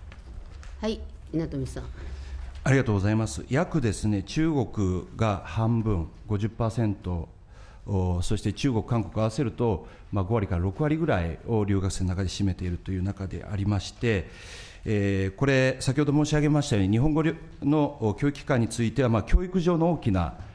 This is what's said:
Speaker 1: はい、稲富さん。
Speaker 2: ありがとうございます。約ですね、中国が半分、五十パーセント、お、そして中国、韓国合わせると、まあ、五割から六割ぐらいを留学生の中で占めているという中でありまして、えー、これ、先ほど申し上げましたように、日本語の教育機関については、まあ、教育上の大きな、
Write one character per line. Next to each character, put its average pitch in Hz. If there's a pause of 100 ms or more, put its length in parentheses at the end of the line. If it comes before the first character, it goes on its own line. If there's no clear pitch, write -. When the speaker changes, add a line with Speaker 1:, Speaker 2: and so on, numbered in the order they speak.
(800)
Speaker 1:
は 214
い、 220 (320)
稲 160
富 143
さ 123
ん。 - (760)
Speaker 2:
あ -
り 135
が 131
と 113
う 104
ご 98
ざ 98
い 107
ま 110
す。 -
約 139
で 117
す -
ね、 104
中 160
国 98 (100)
が 107
半 113
分、 98 (180)
五 107
十 104
パ 113
ー 107
セ 117
ン 104
ト、 90 (580)
お、 90
そ 110
し 101
て 107
中 139
国、 107
韓 117
国 90
合 110
わ 113
せ -
る 113
と、 117 (240)
ま 101
あ、 -
五 113
割 104
か 90
ら 85
六 98
割 151
ぐ 165
ら 101
い 82
を 110
留 98
学 95
生 -
の 92
中 92
で 92
占 -
め 95
て 92
い 90
る 87
と -
い 95
う -
中 98
で 87
あ 104
り 101
ま 104
し -
て、 110 (560)
え 98
ー、 -
こ 135
れ、 131
先 -
ほ 147
ど 147
申 147
し 151
上 147
げ 147
ま 147
し -
た 117
よ 101
う -
に、 95
日 113
本 147
語 156 (400)
の 143
教 139
育 143
機 -
関 131
に 113
つ -
い 110
て 135
は、 120
ま 113
あ、 107
教 -
育 185
上 175
の 165
大 156
き -
な、 87 (180)